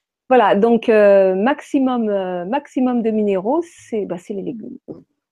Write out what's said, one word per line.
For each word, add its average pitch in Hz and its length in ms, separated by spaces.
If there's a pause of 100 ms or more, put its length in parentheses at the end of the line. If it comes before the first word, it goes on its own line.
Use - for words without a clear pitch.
(300)
Voilà, 214 260
donc, 226 320
euh, 196 460
maximum, 254 720
euh, 185 380
maximum 254 560
de 220 80
minéraux, 214 520
c'est, 220 440
bah, 185 120
c'est - 140
les 196 80
légumes. 180 380 (540)